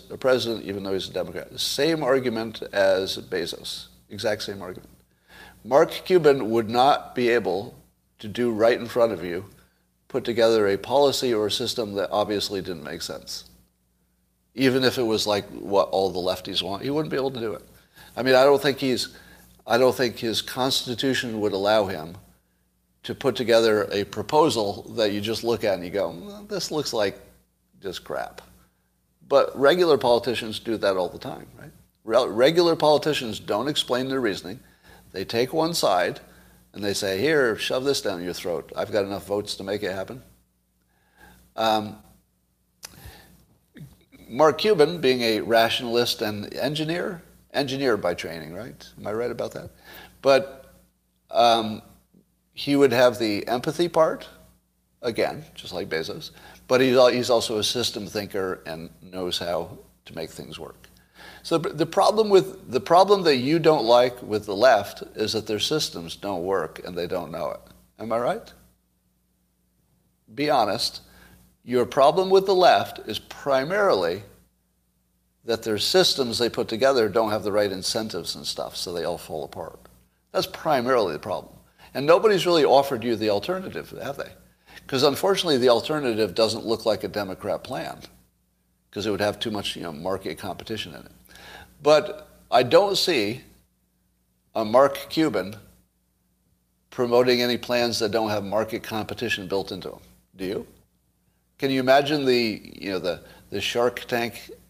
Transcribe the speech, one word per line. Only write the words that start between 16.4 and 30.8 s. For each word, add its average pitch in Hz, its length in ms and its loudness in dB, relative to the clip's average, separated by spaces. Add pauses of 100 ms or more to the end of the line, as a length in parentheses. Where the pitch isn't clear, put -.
want, 98 200 -6
he 127 80 -4
wouldn't 151 200 -4
be 151 60 -4
able 135 140 -2
to 131 100 -10
do 107 140 -6
it. - 80 -14 (520)
I 110 80 -6
mean, 131 120 6
I 127 100 8
don't 139 160 6
think 139 180 0
he's, - 380 -2 (500)
I 117 120 4
don't 127 180 6
think 123 220 -2
his 113 240 -4
constitution 127 1000 -4
would 104 140 0
allow 101 320 2
him 85 300 -10 (880)
to 110 100 -8
put 127 200 -2
together 113 560 2
a 101 140 -2
proposal 110 800 0 (140)
that 107 160 2
you 101 80 -4
just 107 220 -6
look 113 220 -2
at 101 100 2
and 87 100 -6
you 87 60 -10
go, 90 200 -2
"Well, 202 380 -16
this 196 220 -6
looks 156 220 -4
like 107 260 -2 (600)
just 90 240 -12
crap." - 380 -10 (840)
But - 320 2
regular 151 400 4
politicians 117 640 0
do 110 160 -4
that 98 200 0